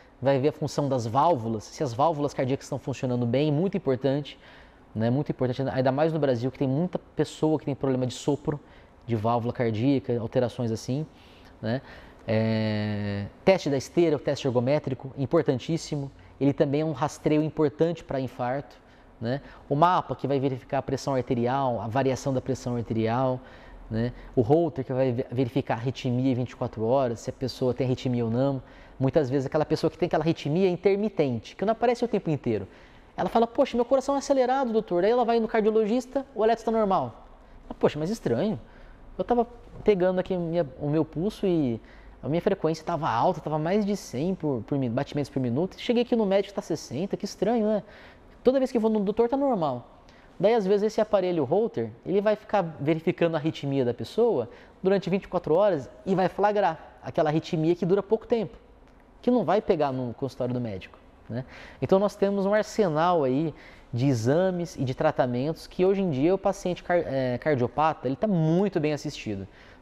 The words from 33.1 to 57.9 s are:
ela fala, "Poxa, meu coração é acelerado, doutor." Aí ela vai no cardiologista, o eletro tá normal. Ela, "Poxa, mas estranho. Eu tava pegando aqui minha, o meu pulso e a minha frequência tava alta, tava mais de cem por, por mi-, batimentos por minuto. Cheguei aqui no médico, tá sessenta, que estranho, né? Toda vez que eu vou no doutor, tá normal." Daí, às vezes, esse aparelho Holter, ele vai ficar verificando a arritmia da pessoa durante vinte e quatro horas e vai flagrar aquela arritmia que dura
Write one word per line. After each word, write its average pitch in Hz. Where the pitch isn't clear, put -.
ela 180
fala, 226
"Poxa, 254
meu 240
coração 269
é 277
acelerado, 262
doutor." 208
Aí 208
ela 240
vai 233
no 220
cardiologista, 220
o 202
eletro 220
tá -
normal. 196
Ela, -
"Poxa, -
mas 156
estranho. 160
Eu 185
tava 240
pegando 185
aqui 185
minha, 170
o 147
meu 151
pulso 196
e 147
a -
minha 165
frequência 170
tava 165
alta, 147
tava 151
mais 196
de 202
cem 170
por, 139
por 143
mi-, 135
batimentos 143
por 139
minuto. 131
Cheguei 240
aqui 233
no 220
médico, 196
tá -
sessenta, 175
que -
estranho, 214
né? 214
Toda 262
vez 262
que -
eu 226
vou 220
no 214
doutor, 214
tá 269
normal." 175
Daí, 208
às 214
vezes, 208
esse 220
aparelho 180
Holter, 127
ele 190
vai 208
ficar 202
verificando 165
a -
arritmia 139
da 120
pessoa 147
durante 190
vinte 185
e -
quatro 160
horas 175
e 190
vai 185
flagrar 202
aquela 156
arritmia 156
que 196
dura 196